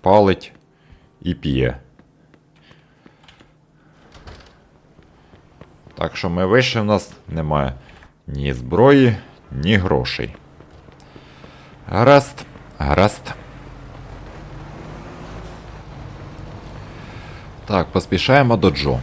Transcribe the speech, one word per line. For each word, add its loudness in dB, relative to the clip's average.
палить 4
і -2
п'є. -2
Так -6
що -4
ми 0
вийшли, 4
в -2
нас 0
немає -2
ні -4
зброї, 4
ні 0
грошей. -2
Гаразд, 4
гаразд. 2
Так, 2
поспішаємо 2
до 4
Джо. -2